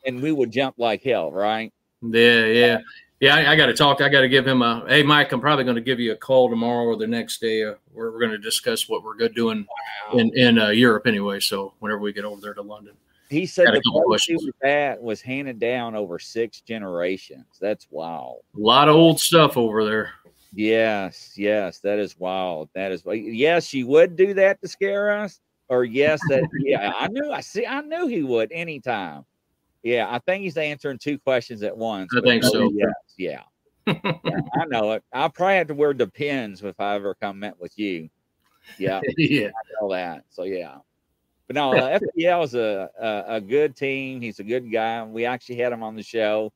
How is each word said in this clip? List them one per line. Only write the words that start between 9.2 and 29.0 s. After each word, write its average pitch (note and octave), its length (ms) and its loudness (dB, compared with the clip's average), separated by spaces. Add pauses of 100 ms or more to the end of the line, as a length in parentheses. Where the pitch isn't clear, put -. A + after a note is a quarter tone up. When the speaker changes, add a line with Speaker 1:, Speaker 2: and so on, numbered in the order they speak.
Speaker 2:
doing A2 320 -2 (460)
Speaker 1:
Wow. B2 60 4
Speaker 2:
in, A2+ 180 4
in, A#2+ 220 6
uh, G#2+ 100 4
Europe A2 380 4
anyway, G2+ 340 -2
so G2 380 -6
whenever G#2 220 -6
we G#2 120 -4
get G2+ 140 -10
over G#2 160 -14
there G#2 100 -12
to G2+ 80 -14
London." G#2 320 -18 (380)
Speaker 1:
He E3 160 -2
said F3 180 4
Speaker 2:
Got - 80 6
a - 60 4
Speaker 1:
the - 60 0
Speaker 2:
couple - 220 2
Speaker 1:
place A2+ 200 2
he - 80 -2
Speaker 2:
questions. - 180 -4 (100)
Speaker 1:
was C3+ 80 2
at C#3+ 320 -2
was A2+ 200 -6
handed C3 360 -8
down A#2 380 -2
over F2 220 -6
six - 420 -6
generations. F#2 840 -6 (120)
That's G2+ 320 -6
wild. C#2+ 520 -10 (120)
Speaker 2:
A G2+ 60 -10
lot C3 300 6
of D3+ 60 8
old E3 220 8
stuff D#3 380 4
over A2 260 2
there. G#2+ 300 -2 (400)
Speaker 1:
Yes, G#2+ 880 0
yes, G2+ 400 -2
that G#2 200 -2
is F#2+ 220 -6
wild. F2+ 540 -6
That F#2+ 180 -6
is F2 80 -8
wi-, A2 320 -8
yes, D3+ 400 0
you C3 140 -4
would E3 280 6
do F#3+ 200 2
that G3 260 2
to F#3 80 -12
scare G3+ 420 -4
us, G#3 300 -6 (300)
or B2+ 160 2
yes, C#3+ 420 2
that, C3+ 180 2 (100)
Speaker 2:
<laughs> - 40 -4
Speaker 1:
yeah, G#2+ 340 0
I B2+ 140 -4
knew, C#4 240 -6
I C#3+ 80 -6
see, - 240 -6
I C4+ 160 -6
knew D#4+ 280 -6
he G#3 140 -2
would B2 300 -2
anytime. A#2 720 -8 (580)